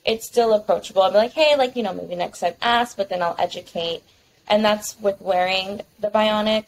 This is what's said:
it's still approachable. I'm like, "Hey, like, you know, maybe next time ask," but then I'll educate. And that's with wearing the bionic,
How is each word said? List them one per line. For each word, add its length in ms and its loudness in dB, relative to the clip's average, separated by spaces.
it's 220 -4
still 280 2
approachable. 480 0
I'm 120 2
like, 180 4
"Hey, 240 4
like, 200 0
you 80 -2
know, 80 -4
maybe 240 -10
next 240 -6
time 200 -2
ask," 360 0
but 120 -4
then 140 -4
I'll 160 -2
educate. 640 -6
And 160 2
that's 340 -2
with 220 -4
wearing 600 -2
the 80 -4
bionic, 580 0